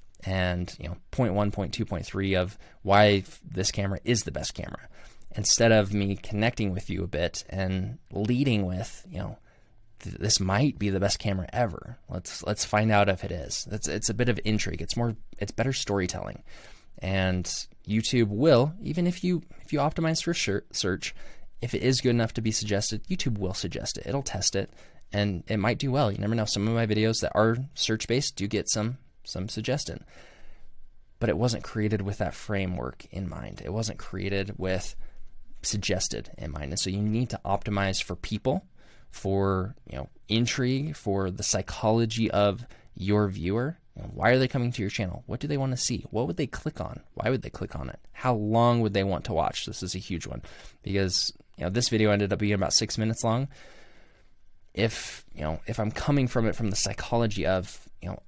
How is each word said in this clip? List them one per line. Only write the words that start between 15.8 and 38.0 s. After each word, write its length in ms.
And 480
YouTube 400
will, 540
even 240
if 180
you, 180
if 100
you 60
optimize 440
for 120
shir-, 360
search, 440
if 120
it 80
is 200
good 80
enough 240
to 80
be 100
suggested, 520
YouTube 340
will 160
suggest 420
it. 100
It'll 160
test 320
it, 160
and 340
it 100
might 220
do 120
well. 220
You 60
never 160
know. 100
Some 240
of 60
my 120
videos 340
that 140
are 220
search-based 640
do 100
get 220
some, 300
some 240
suggestion. 560
But 100
it 80
wasn't 280
created 380
with 160
that 160
framework 760
in 180
mind. 340
It 100
wasn't 260
created 580
with 380
suggested 760
in 120
mind. 220
And 60
so 100
you 140
need 280
to 140
optimize 580